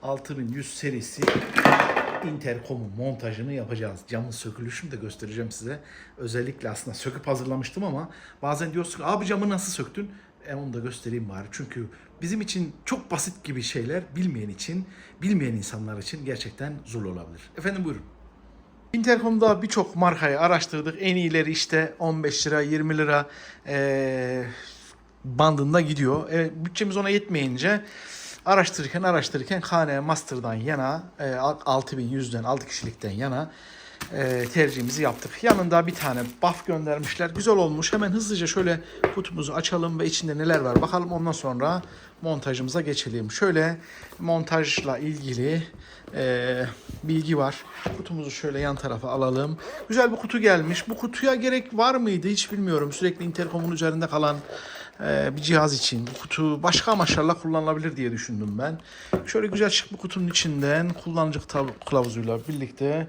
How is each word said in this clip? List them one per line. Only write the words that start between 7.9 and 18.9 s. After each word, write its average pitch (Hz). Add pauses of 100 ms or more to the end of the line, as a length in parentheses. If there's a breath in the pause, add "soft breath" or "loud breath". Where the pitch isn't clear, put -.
bazen 151
diyorsun 170
ki, 139
"Abi, 196
camı 202
nasıl 190
söktün?" - (360 loud breath)
E, 143
onu 139
da 120
göstereyim 117
bari. 95
Çünkü 120 (340 loud breath)
bizim 208
için 180 (100)
çok -
basit -
gibi 127
şeyler 135 (120)
bilmeyen 139
için, 170 (360 loud breath)
bilmeyen 156
insanlar 107
için 139
gerçekten 131 (120)
zor 110
olabilir. 87 (160)
Efendim, 185
buyurun. 131 (880)